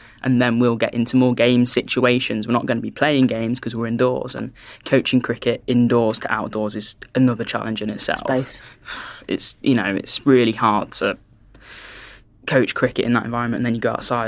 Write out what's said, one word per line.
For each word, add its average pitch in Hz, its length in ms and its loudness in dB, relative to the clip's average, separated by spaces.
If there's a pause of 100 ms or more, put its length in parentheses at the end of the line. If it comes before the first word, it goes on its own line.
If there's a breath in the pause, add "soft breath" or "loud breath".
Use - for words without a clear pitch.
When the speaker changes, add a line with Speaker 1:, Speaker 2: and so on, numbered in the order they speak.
(220 loud breath)
Speaker 1:
And 127 200 2
then 120 180 2
we'll 120 160 4
get 113 180 -2
into 117 220 0
more 127 180 4
game 123 320 4
situations. 120 800 0
We're 117 80 -4
not 117 120 0
gonna 113 160 -2
be 110 100 -6
playing 139 360 2
games 113 340 -2
'cause 113 120 -6
we're 117 140 -4
indoors." 127 480 -2
And 113 160 -8 (320 loud breath)
coaching 131 380 2
cricket - 460 -4
indoors 120 520 2
to - 140 -8
outdoors 107 420 -4
is - 220 -6 (180)
another 120 300 2
challenge 110 360 -6
in 107 80 -6
itself. - 300 -4
Speaker 2:
Space. - 420 -4 (680 loud breath)
Speaker 1:
It's, - 320 -4
you 127 140 2
know, 98 200 -2
it's - 300 -4
really 123 260 6
hard 107 480 0
to 98 180 -2 (1300 loud breath)
coach 135 260 2
cricket - 320 0
in 120 80 0
that 113 100 2
environment, 120 360 -4
and 123 80 -2
then 117 80 0
you 113 40 -6
go 113 120 0
outside 120 360 -2